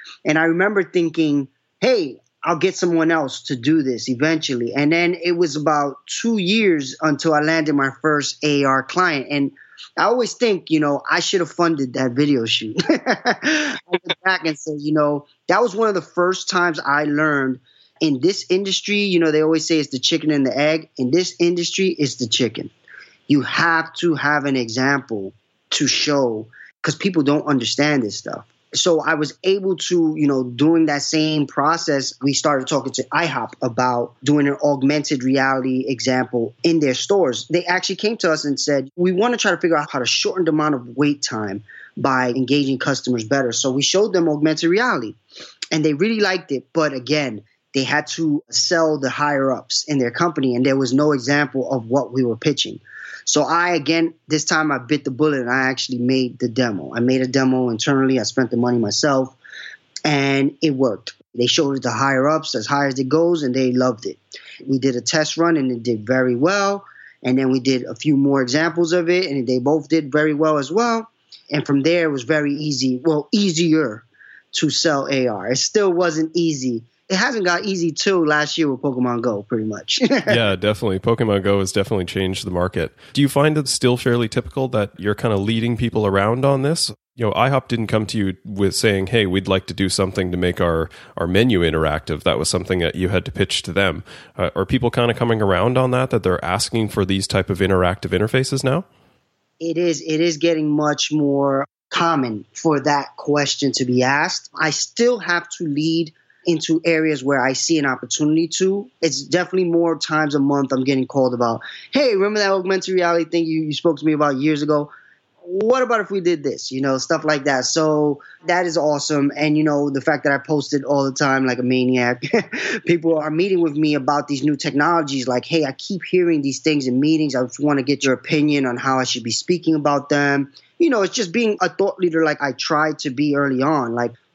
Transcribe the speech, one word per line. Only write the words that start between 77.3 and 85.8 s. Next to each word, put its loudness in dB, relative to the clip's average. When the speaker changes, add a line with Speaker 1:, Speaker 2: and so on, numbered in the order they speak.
Speaker 1:
got 0
easy 0
till 2
last 0
year 2
with -6
Pokemon 0
Go, -2
pretty -4
much. -4
<laughs> 2
Speaker 2:
Yeah, 2
definitely. 0
Pokemon 0
Go 4
has -2
definitely 0
changed -4
the -6
market. -2
Do -2
you 4
find 2
it -4
still 2
fairly 0
typical -4
that -2
you're -2
kinda -2
leading 0
people 0